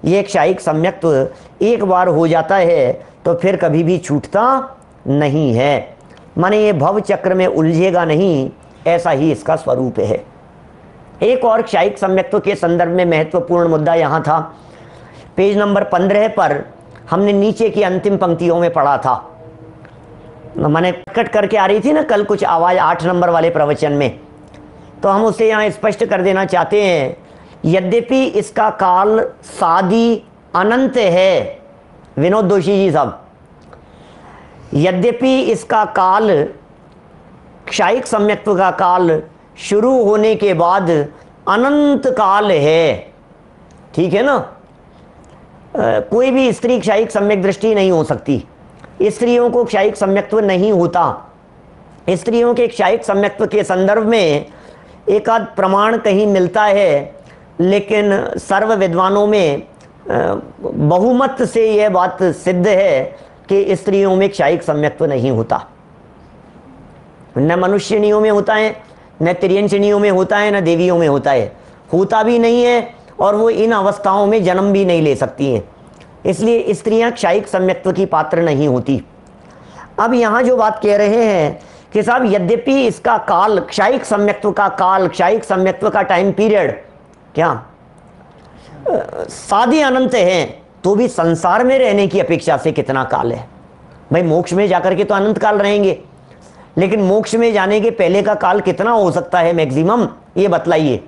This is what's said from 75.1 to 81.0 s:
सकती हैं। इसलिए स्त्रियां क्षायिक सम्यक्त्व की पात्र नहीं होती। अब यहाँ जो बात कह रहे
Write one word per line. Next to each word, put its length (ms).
सकती 380
हैं। 100
इसलिए 480
स्त्रियां 380
क्षायिक 360
सम्यक्त्व 440
की 140
पात्र 360
नहीं 260
होती। 360
अब 140
यहाँ 300
जो 140
बात 260
कह 140
रहे 280